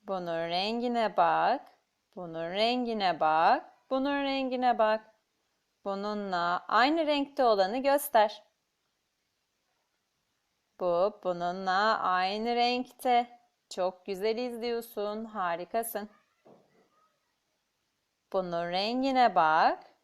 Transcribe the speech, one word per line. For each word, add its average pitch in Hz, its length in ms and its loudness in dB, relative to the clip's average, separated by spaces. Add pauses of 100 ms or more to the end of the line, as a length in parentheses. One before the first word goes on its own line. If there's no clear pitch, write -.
Bunun 170 420 -4
rengine 220 680 -2
bak. 170 540 2 (440)
Bunun 165 340 -10
rengine 220 680 0
bak. 165 540 2 (160)
Bunun 277 340 -2
rengine 254 540 0
bak. 220 380 0 (680)
Bununla 196 840 -4
aynı 294 400 2
renkte 285 360 -2
olanı 208 340 2
göster. 269 680 2 (2250)
Bu, 180 440 0
bununla 185 760 0
aynı 196 560 -2
renkte. 240 840 0 (300)
Çok 185 360 -4
güzel 208 320 -2
izliyorsun, 226 880 -6
harikasın. 208 840 -4 (2250)
Bunun 175 380 -2
rengine 240 640 2
bak. 175 480 4 (200)